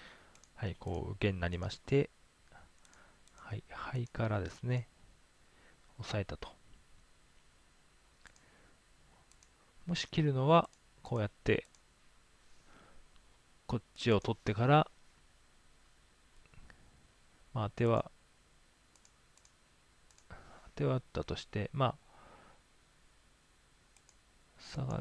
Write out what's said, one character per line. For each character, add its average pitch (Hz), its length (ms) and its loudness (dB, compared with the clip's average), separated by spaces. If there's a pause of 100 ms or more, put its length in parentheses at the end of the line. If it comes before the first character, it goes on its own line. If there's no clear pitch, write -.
(560)
は - 120 -6
い、 87 120 -6
こ 85 280 -6
う - 40 -6
受 98 160 0
け 98 60 2
に 92 60 -6
な 87 80 0
り 87 100 -2
ま 92 120 -4
し - 120 -8
て、 - 280 2 (1200)
は - 220 -10
い、 107 140 -6
灰 - 380 -6
か 113 200 -2
ら 107 120 0
で 87 100 -4
す - 140 -12
ね、 123 240 -2 (1120)
押 110 100 -10
さ 104 100 0
え 95 60 0
た - 120 -8
と。 - 120 -14 (3250)
も 175 80 -4
し - 140 -2
切 - 160 2
る 147 100 4
の 131 140 4
は、 165 220 6 (340)
こ 120 140 -4
う - 40 0
や 104 60 0
っ - 40 -16 (120)
て、 - 240 2 (2000)
こ 123 100 -2
っ - 40 -8 (140)
ち - 160 2
を 101 80 8
取 110 160 0
っ - 60 -10
て 104 120 0
か 113 140 2
ら、 147 220 6 (2750)
ま 113 120 -2
あ、 101 40 -4
当 - 60 -12
て 117 100 2
は、 - 260 2 (2250)
当 - 60 -16 (400)
て 143 100 -2
は 131 100 2
あ - 20 0
っ 131 40 -4 (120)
た - 100 -4
と 143 120 -6
し - 100 -10
て、 - 260 -6
ま 135 140 0
あ、 - 100 0 (2750)
下 - 260 -8
が 117 160 -4